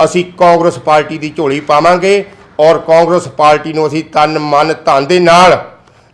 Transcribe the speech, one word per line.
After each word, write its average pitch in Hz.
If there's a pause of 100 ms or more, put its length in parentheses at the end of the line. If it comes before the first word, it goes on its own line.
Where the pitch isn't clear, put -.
ਅਸੀਂ 175 (140)
ਕਾਂਗਰਸ 170
ਪਾਰਟੀ 151
ਦੀ 151
ਝੋਲੀ 147
ਪਾਵਾਂਗੇ 175 (360)
ਔਰ 156
ਕਾਂਗਰਸ 165
ਪਾਰਟੀ 151
ਨੂੰ 156
ਅਸੀਂ 156
ਤਨ, 156
ਮਨ, 151 (100)
ਧਨ 139
ਦੇ 180
ਨਾਲ 170 (440)